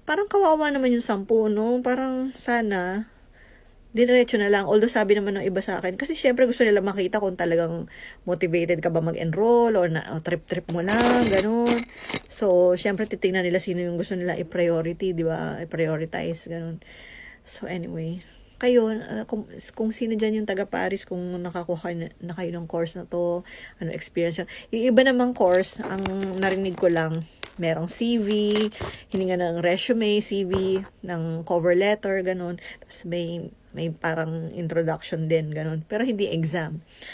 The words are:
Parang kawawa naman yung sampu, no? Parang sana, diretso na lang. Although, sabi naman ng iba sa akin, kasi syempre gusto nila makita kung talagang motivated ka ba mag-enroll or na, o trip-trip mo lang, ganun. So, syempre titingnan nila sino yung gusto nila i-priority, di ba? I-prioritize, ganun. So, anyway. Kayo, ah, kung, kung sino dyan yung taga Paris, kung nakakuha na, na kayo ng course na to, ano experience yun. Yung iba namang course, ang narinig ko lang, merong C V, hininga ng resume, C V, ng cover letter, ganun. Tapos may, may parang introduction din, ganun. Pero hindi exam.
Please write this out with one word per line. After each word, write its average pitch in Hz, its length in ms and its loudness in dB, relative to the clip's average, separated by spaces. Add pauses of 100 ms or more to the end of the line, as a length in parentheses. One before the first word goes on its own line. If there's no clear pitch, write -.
Parang 392 240 0
kawawa 311 400 4
naman 262 240 2
yung 240 80 -2
sampu, 214 480 2
no? 233 320 0
Parang 262 480 -2
sana, 208 800 -2 (800)
diretso 240 480 6
na 202 80 4
lang. 202 160 4
Although, 214 240 6
sabi 208 320 4
naman 196 160 0
ng 190 80 -4
iba 185 160 0
sa 185 240 -4
akin, 185 160 -4
kasi 311 160 -4
syempre 254 320 4
gusto 240 160 2
nila 208 160 6
makita 196 400 0
kung 190 160 -2
talagang 165 560 0 (320)
motivated 170 560 0
ka 170 80 -2
ba 165 160 2
mag-enroll 214 720 2
or 175 160 4
na, 160 240 -2
o 160 80 -6
trip-trip 175 480 -4
mo 170 80 -2
lang, 233 480 4
ganun. 233 560 4 (480)
So, 180 480 4
syempre 202 320 -2
titingnan 185 320 0
nila 180 160 0
sino 180 240 -2
yung 175 160 -4
gusto 190 160 -4
nila 175 240 -4
i-priority, 170 720 -2
di 165 160 -2
ba? 156 320 -4
I-prioritize, 165 880 -4
ganun. 165 320 -10 (640)
So, - 240 -12
anyway. 170 560 -8 (400)
Kayo, 233 320 4
ah, 220 320 -8
kung, 214 160 -6 (320)
kung 220 160 -2
sino 226 240 -2
dyan 214 240 0
yung 208 80 -2
taga 196 160 -2
Paris, 190 400 -4
kung 180 160 -8
nakakuha 175 800 -6
na, 165 80 -8 (160)
na 175 80 -10
kayo 180 240 -6
ng 170 80 -8
course 170 320 -4
na 175 80 -10
to, 175 400 -2 (400)
ano 160 80 -6
experience 170 480 -4
yun. 170 80 -8 (240)
Yung 226 120 -2 (120)
iba 262 80 10
namang 247 320 2
course, 185 480 2
ang 190 160 -6 (400)
narinig 190 400 0
ko 185 80 4
lang, 160 400 0 (320)
merong 165 320 -2
C 233 320 -2
V, 208 320 0 (560)
hininga 185 240 0
ng 170 240 -2
resume, 208 640 0
C 196 240 -2
V, 190 320 0 (240)
ng 165 400 -6
cover 175 320 2
letter, 196 480 0
ganun. 180 320 -4 (240)
Tapos - 240 -18
may, 170 480 -6 (240)
may 160 160 -4
parang 160 640 -4
introduction 160 720 -2
din, 156 240 0
ganun. 156 320 -6
Pero 220 240 -2
hindi 202 240 -2
exam. 160 480 -4 (340)